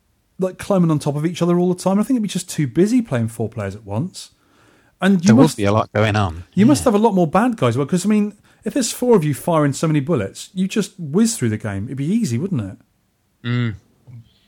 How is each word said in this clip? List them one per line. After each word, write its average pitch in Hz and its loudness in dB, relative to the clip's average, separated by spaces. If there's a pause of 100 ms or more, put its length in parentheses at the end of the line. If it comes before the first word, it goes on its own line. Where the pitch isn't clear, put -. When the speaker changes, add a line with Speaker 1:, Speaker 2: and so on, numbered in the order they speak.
(380)
Speaker 1:
like, 185 -4
climbing 180 2
on 151 0
top 143 -4
of 151 -4
each 175 -4
other 175 2
all 180 2
the 175 -6
time. 190 0
I 214 0
think 254 0
it'd 220 -2
be 196 -4
just - -8
too 151 -2
busy 208 2
playing 117 -2
four 113 -6
players 98 -8
at 107 -20
once. 117 -8 (680)
And 196 4
you 175 2
Speaker 2:
There 220 8
would 269 8
Speaker 1:
must, 147 4
Speaker 2:
be 101 -2
a 101 2
lot 110 0
going 107 2
on. 90 -2 (100)
Speaker 1:
you 190 4
must 277 4
Speaker 2:
Yeah. 247 2
Speaker 1:
have - 2
a 208 2
lot 220 2
more 180 4
bad 220 0
guys. 120 0
Well, 139 0
'cause, 185 -2
I - 2
mean, 208 2 (300)
if 226 -6
there's - -2
four 247 2
of 156 2
you 147 0
firing 151 0
so 160 -2
many 156 0
bullets, 135 -4
you 190 -2
just 196 -4
whiz 185 0
through 120 -2
the 107 -2
game. 101 -6
It'd 139 -10
be 139 -6
easy, 175 -2
wouldn't 165 -4
it? 101 -10 (680)
Speaker 2:
Mm. 120 -2 (720)